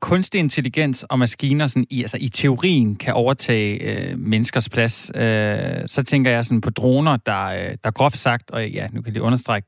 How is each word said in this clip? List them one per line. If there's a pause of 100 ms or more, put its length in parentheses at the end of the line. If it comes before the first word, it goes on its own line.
kunstig
intelligens
og
maskiner
sådan
i,
altså,
i
teorien
kan
overtage, (180)
øh,
menneskers
plads,
øh,
så
tænker
jeg
sådan
på
droner,
der,
øh,
der
groft
sagt,
og
ja,
nu
kan
jeg
lige
understrege,